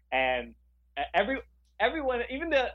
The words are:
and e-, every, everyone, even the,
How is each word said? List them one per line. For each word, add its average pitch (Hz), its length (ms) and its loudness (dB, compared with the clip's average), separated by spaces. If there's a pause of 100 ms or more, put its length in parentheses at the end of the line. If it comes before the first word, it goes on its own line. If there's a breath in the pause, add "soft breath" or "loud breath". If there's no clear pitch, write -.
(100)
and 127 440 0 (440)
e-, 143 40 0 (120)
every, 214 240 2 (420)
everyone, 254 500 0
even 311 200 -4
the, 269 240 2